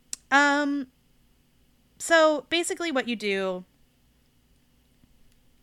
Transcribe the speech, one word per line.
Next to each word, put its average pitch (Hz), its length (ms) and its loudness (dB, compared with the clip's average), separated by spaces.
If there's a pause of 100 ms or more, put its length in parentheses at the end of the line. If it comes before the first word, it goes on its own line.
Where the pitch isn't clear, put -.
(300)
Um, 285 580 2 (1080)
so 311 520 2
basically 339 420 -4
what 254 160 -2
you 240 80 -4
do, 190 480 -4 (2000)